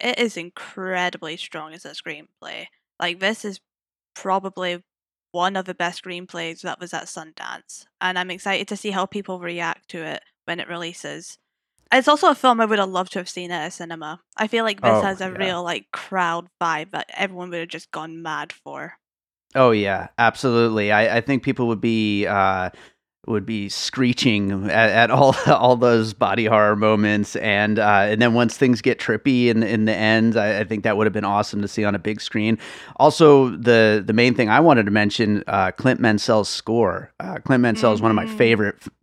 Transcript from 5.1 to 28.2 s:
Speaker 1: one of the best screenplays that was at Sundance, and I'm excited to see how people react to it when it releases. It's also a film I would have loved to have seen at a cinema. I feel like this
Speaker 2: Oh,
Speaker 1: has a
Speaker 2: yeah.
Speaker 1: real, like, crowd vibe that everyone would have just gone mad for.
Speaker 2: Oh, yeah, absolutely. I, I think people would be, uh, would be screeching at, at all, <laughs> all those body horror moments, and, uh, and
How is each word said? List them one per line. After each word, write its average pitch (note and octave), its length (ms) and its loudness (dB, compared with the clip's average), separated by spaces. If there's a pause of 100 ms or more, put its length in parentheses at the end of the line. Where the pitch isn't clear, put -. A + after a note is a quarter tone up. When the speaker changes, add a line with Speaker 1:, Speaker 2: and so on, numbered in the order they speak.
Speaker 1:
one F3+ 220 -2
of F#3 100 -6
the F3+ 100 -10
best F3 280 -6
screenplays F3 580 -12
that F3 180 -10
was F3+ 140 -14
at E3+ 140 -10
Sundance, - 800 -16 (160)
and F#3 160 -4
I'm F3+ 140 -6
excited G3 380 -6
to G3+ 80 -8
see G#3 140 -8
how F#3+ 140 -2
people F#3+ 340 -10
react F3 500 -10
to E3+ 140 -14
it D#3 200 -12 (220)
when E3+ 140 -8
it - 100 -12
releases. E3+ 680 -14 (540)
It's B3+ 160 2
also D4+ 240 4
a C4+ 40 0
film A#3+ 240 2
I A3+ 60 2
would G#3 140 0
have F#3+ 100 -2
loved F#3 240 -6
to G3 60 -8
have F3+ 100 -12
seen F3 220 -12
at D#3+ 160 -6
a F3 40 -12
cinema. E3 480 -12 (160)
I G#3+ 120 -4
feel A3+ 180 -2
like G#3 160 -4
this B2 100 2
Speaker 2:
Oh, G#2+ 120 4
Speaker 1:
has F#3+ 180 -4
a F#3 80 -6
Speaker 2:
yeah. F3+ 80 -12
Speaker 1:
real, F#3 260 -6
like, E3+ 280 -8
crowd F3 560 -6 (140)
vibe D#3+ 300 -4
that - 240 -10
everyone F3+ 360 -8
would E3+ 80 -8
have E3+ 100 -10
just - 220 -16
gone E3 300 -14
mad D3+ 300 -10
for. C#3+ 460 -16 (580)
Speaker 2:
Oh, C3 160 6
yeah, G2 360 0 (100)
absolutely. A#2 760 2
I, G#2+ 260 4
I A#2 40 2
think C3+ 220 -2
people B2+ 240 -2
would A2+ 120 -2
be, G#2+ 480 0
uh, F#2+ 440 0 (540)
would G#2 200 -4
be G#2 240 -6
screeching G#2 1000 0
at, A2 200 4
at A2 220 4
all, C3+ 300 4
<laughs> - 60 0
all B2+ 300 4
those A#2 360 2
body G#2+ 320 0
horror G#2+ 300 4
moments, G#2 600 2
and, G#2+ 420 0
uh, G#2 300 4
and A2 120 0